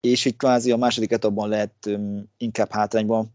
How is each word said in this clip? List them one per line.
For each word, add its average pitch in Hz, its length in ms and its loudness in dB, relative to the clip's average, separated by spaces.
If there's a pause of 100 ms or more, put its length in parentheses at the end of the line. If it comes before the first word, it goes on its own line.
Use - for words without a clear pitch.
és 123 240 2
így 127 120 0
kvázi 123 340 2
a 117 60 4
második 117 360 0
etapban 107 360 0
lehet, 107 380 -4
öm, 101 380 -4 (120)
inkább 110 340 -4
hátrányban. 110 640 0